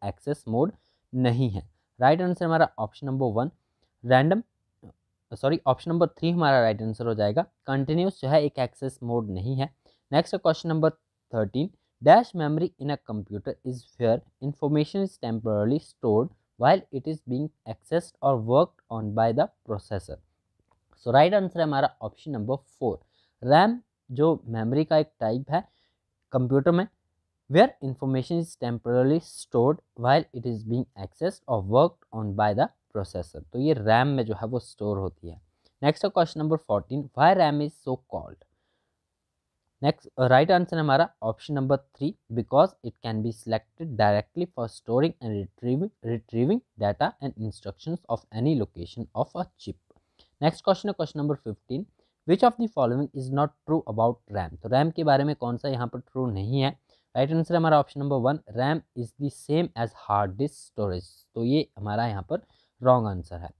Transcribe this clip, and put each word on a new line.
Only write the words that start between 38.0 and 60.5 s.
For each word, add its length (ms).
called?" 280
नेक्स्ट, 260
अ, 80
राइट 240
आंसर 260
हमारा 360
ऑप्शन 300
नंबर 240
थ्री, 380
"Because 380
it 80
can 100
be 180
selected 560
directly 480
for 200
storing 340
and 80
retrieving, 580
retrieving 540
data 280
and 160
instructions 600
of 80
any 240
location 400
of 260
a 40
chip।" 300
नेक्स्ट 220
क्वेश्चन 260
है 40
क्वेश्चन 260
नंबर 160
फ़िफ़्टीन, 500
"Which 220
of 80
the 200
following 420
is 120
not 160
true 120
about 220
ram?" 240
तो 80
रैम 220
के 120
बारे 200
में 120
कौन 220
सा 120
यहाँ 180
पर 120
ट्रू 260
नहीं 360
है? 180
राइट 160
आंसर 240
हमारा 240
ऑप्शन 200
नंबर 160
वन, 220
"ram 680
is 40
the 120
same 340
as 220
hard 420
disk 400